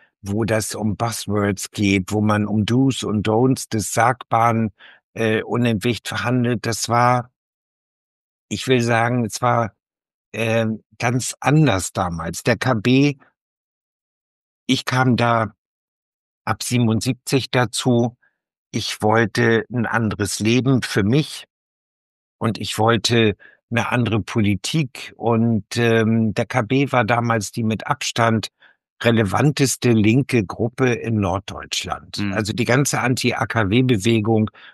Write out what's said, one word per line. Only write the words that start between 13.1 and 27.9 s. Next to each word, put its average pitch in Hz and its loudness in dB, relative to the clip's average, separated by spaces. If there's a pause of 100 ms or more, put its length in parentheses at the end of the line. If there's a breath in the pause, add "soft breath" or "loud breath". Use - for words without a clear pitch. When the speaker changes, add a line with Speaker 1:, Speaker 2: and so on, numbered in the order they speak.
Speaker 1:
ich 131 0
kam 127 2
da 117 0 (920)
ab 107 -4
siebenundsiebzig 123 0
dazu. 120 0 (560)
Ich - -6
wollte 113 2
ein 120 -2
anderes 104 -2
Leben 120 2
für - -2
mich 127 -2 (920)
und 110 -4
ich - -8
wollte 113 4 (360 soft breath)
eine 117 -2
andere 113 0
Politik. 107 -2
Und, 113 0
ähm, 113 2
der 117 -2
K 127 -2
B 131 0
war 123 2
damals 117 0
die 120 -4
mit 110 -2
Abstand 113 0 (520 soft breath)